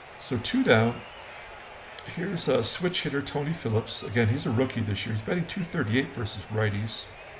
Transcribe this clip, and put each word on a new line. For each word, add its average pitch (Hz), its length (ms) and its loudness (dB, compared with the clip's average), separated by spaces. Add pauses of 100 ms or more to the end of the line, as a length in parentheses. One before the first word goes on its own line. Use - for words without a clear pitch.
(180)
So - 180 0
two 254 280 4
down. 117 360 4 (1160)
Here's 175 320 -2
a 123 160 4
switch - 400 4
hitter, 139 180 -2
Tony 147 300 -2
Phillips. 113 500 0
Again, 110 260 2
he's 135 160 0
a 131 60 0
rookie 123 300 2
this 104 260 0
year. 110 80 -2
He's 107 80 -2
batting 175 240 0
two - 160 -2
thirty-eight 131 500 0
versus 104 360 -4
righties. 104 580 0 (340)